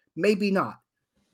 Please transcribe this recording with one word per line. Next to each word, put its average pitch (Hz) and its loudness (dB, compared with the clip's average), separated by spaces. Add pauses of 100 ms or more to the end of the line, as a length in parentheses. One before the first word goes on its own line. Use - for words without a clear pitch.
(160)
Maybe 202 0
not. 147 -2 (540)